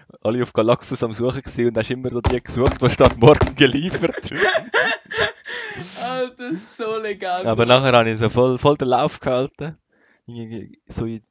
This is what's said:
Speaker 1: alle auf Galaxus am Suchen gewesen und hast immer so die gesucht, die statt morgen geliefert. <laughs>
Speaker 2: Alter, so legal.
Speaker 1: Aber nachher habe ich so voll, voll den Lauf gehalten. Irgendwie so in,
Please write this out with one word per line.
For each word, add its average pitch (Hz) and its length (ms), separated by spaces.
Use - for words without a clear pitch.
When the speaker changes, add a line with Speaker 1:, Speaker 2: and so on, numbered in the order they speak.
Speaker 1:
alle 120 220
auf - 100
Galaxus 117 500
am 113 100
Suchen 127 280
gewesen 120 280
und 113 80
hast 110 120
immer 127 220
so 120 100
die 123 200
gesucht, - 400
die 127 80
statt - 280
morgen 139 380
geliefert. 143 720
<laughs> 427 1700
Speaker 2:
Alter, 254 560
so 220 440
legal. 190 480
Speaker 1:
Aber 113 180
nachher 127 280
habe 113 180
ich 110 80
so 113 100
voll, 123 300
voll 147 180
den 131 120
Lauf 123 300
gehalten. 143 580
Irgendwie 113 600
so - 180
in, 113 260